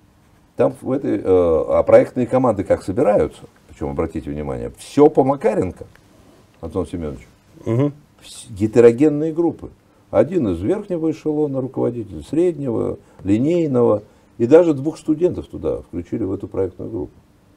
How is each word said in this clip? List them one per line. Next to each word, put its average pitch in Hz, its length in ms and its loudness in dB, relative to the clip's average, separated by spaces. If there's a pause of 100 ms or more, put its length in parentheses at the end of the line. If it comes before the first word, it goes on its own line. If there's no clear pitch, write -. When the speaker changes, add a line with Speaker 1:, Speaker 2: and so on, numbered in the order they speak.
(560)
Speaker 1:
Там 131 260 0
в 123 100 -6
этой, 117 280 -2
э, - 40 -12
а 85 600 2
проектные 117 440 4
команды 120 360 0
как 85 200 -2
собираются? 98 600 0 (260)
Причем, 71 220 -8
обратите 78 380 -6
внимание, 67 480 -8
все 147 320 4
по 151 140 2
Макаренко, 143 640 -2 (760)
Антон 85 260 -4
Семенович. 76 400 -10 (380)
Speaker 2:
Мгм. 135 280 0 (280)
Speaker 1:
Вс-, - 300 -20
гетерогенные 120 840 4
группы. 165 360 -2 (400)
Один 147 380 2
из 85 120 -2
верхнего 165 520 -4
эшелона, 147 500 -4
руководитель 120 600 -6
среднего, 139 760 -2 (260)
линейного. 123 800 2 (340)
И 117 80 0
даже 160 280 6
двух 139 240 -4
студентов 156 500 -2
туда 82 340 -6
включили, 90 420 -8
в 95 80 -4
эту - 160 -8
проектную 98 420 -6
группу. - 240 -10 (440)